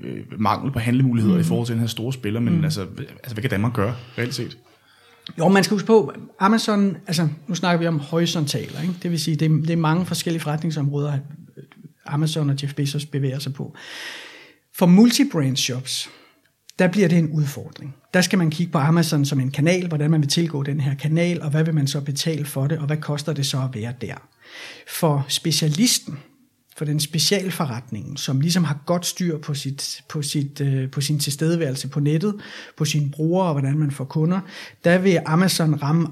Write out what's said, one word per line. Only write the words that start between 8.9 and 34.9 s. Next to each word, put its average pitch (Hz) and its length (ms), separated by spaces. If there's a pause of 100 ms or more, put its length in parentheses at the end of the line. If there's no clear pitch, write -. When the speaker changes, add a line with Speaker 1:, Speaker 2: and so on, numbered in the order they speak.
Speaker 2:
Det 180 80
vil 165 100
sige, 160 160
det 160 140
er, 156 100
det 160 100
er 170 60
mange 165 300
forskellige 165 360
forretningsområder, 147 680 (960)
Amazon 151 440
og 139 120
Jeff 139 120
Bezos 143 320
bevæger 135 320
sig 139 160
på. - 220 (1000)
For 185 100
multibrand 180 720
shops, - 520 (720)
der 185 100
bliver 185 200
det 175 100
en 160 120
udfordring. 139 640 (200)
Der 185 60
skal 180 180
man 165 120
kigge 175 220
på 170 60
Amazon 160 460
som 139 160
en 131 100
kanal, 175 380
hvordan 151 220
man 160 100
vil 143 80
tilgå 156 340
den 143 180
her 135 140
kanal, 165 480
og 156 80
hvad 156 140
vil 160 100
man 143 120
så 143 140
betale 143 440
for 139 220
det, 156 120
og 151 80
hvad 151 100
koster 147 360
det 139 140
så 139 120
at 127 220
være 117 200
der? 98 140 (760)
For 143 400
specialisten, 156 880 (580)
for - 80
den 151 160
specialforretning, 151 1160
som 131 220
ligesom 170 240
har 143 220
godt 175 200
styr 175 320
på 156 160
sit, 139 540
på 151 140
sit, 139 380
øh, 135 300
på 147 100
sin 143 180
tilstedeværelse 151 720
på 147 120
nettet, 156 340 (420)
på 156 80
sine 147 260
brugere, 165 360
og 165 80
hvordan 139 240
man 151 120
får 135 140
kunder, 160 360 (440)
der 175 140